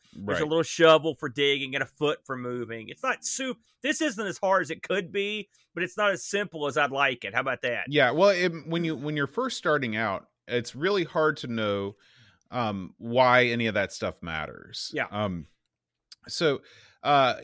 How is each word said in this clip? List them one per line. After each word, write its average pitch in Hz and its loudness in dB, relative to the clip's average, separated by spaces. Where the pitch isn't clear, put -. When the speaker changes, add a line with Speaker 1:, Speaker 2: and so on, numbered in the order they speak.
Speaker 1:
There's 185 -4
a 156 0
Speaker 2:
Right. 151 -2
Speaker 1:
little 160 2
shovel 160 6
for 151 -8
digging 139 -2
and 139 -2
a 135 -4
foot 151 -2
for 135 -8
moving. 117 -8
It's - -16
not 254 -4
soup. - -4
This 294 -2
isn't 220 -2
as 175 -6
hard 190 2
as 139 -6
it - -8
could 180 -2
be, 202 -4
but 170 -4
it's 180 -6
not 208 2
as 165 -6
simple 170 -4
as 135 -2
I'd 147 2
like 135 0
it. 101 -8
How 120 0
about 131 -4
that? 117 -2
Speaker 2:
Yeah. 135 4
Well, 175 6
it, 180 2
when 170 -2
you, 160 -2
when 147 -6
you're 143 0
first 240 -4
starting 139 0
out, 104 -2
it's 117 -2
really 185 0
hard 156 0
to 139 -10
know, 101 -2
um, 107 -4
why 123 6
any 117 0
of 107 0
that 98 0
stuff - -6
matters. 78 -8
Speaker 1:
Yeah. 131 -4
Speaker 2:
Um, 98 -4
so, 147 -2
uh, 135 4